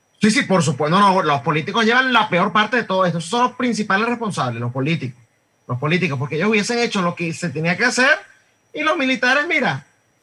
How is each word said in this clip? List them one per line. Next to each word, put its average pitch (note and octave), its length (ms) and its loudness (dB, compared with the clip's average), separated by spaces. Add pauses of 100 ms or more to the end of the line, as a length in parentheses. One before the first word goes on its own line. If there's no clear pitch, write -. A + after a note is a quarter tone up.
(220)
Sí, G#3+ 100 4
sí, C4+ 120 0
por F#3 200 2
supuesto, D#3 340 0
no, G3+ 160 6
no, F#3 80 2
los D3 200 0
políticos D#3+ 440 -2
llevan B3+ 280 2
la A3+ 160 2
peor F3 240 0
parte G#3+ 240 2
de A3+ 60 0
todo F#3+ 220 0
esto, E3+ 120 0
esos E3 120 -8
son A#3+ 140 2
los A#3+ 100 0
principales A3 540 0
responsables, E3+ 540 -4
los B2 100 -4
políticos. C3+ 500 -4 (460)
Los B2 120 -4
políticos, D#3+ 380 0
porque D3 200 -6
ellos F3+ 100 0
hubiesen A3 320 0
hecho A3+ 220 0
lo F3 120 0
que E3+ 200 -6
se F3 160 -6
tenía D#3 260 -2
que F3+ 80 -2
hacer, B3 260 2 (640)
y D4+ 100 -6
los D#4 120 2
militares, C4 540 0
mira, A3+ 360 -2 (380)